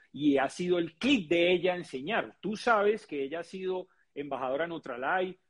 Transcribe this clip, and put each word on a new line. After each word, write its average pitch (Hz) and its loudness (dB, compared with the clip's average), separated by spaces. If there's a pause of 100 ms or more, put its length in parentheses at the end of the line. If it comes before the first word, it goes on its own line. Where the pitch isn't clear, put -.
(120)
y 139 4
ha 139 2
sido 180 0
el 165 -2
clic 233 2
de 175 4
ella 180 2
enseñar. 156 -4
Tú 202 -4
sabes 214 2
que 143 -4
ella 156 -6
ha 170 -8
sido 185 -6 (260)
embajadora 139 -4
en 170 -6
Otralay, 160 -4 (120)